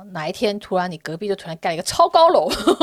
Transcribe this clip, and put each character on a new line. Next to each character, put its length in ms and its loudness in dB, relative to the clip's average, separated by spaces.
哪 180 -8
一 40 -4
天 280 -2
突 160 -4
然 140 -2
你 80 -10
隔 180 -10
壁 100 -10
就 80 -2
突 120 -10
然 100 -12
盖 140 -4
了 40 -2
一 40 -8
个 40 -6
超 240 2
高 220 6
楼 220 2